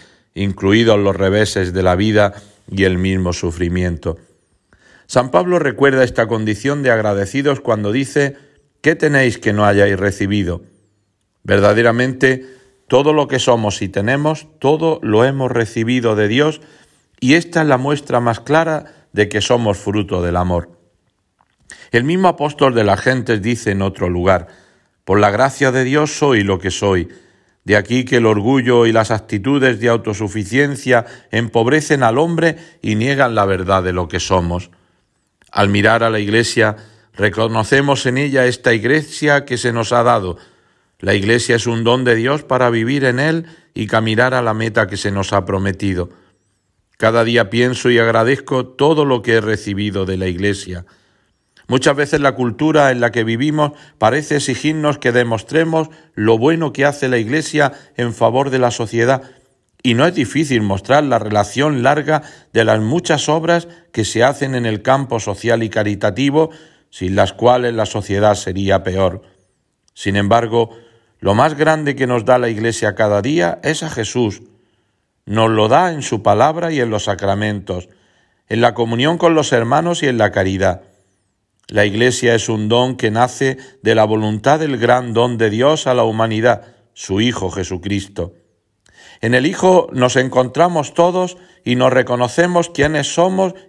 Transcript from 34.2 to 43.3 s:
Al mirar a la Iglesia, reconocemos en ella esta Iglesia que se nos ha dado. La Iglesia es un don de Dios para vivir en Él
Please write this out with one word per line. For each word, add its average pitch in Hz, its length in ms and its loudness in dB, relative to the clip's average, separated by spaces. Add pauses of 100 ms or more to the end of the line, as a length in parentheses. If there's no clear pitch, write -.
Al 101 160 2
mirar 107 340 2
a 113 80 2
la 110 80 -2
Iglesia, 107 560 0 (400)
reconocemos 113 920 0
en 127 120 -2
ella 135 280 0
esta 123 280 0
Iglesia 143 720 0
que 123 140 -6
se 120 140 -4
nos 117 200 -2
ha 120 100 2
dado. 104 360 0 (600)
La 98 160 -2
Iglesia 113 400 0
es 117 140 -2
un 113 160 -2
don 123 180 2
de 120 140 2
Dios 131 260 -2
para 127 260 0
vivir 117 360 -2
en 123 160 0
Él 160 260 -2 (280)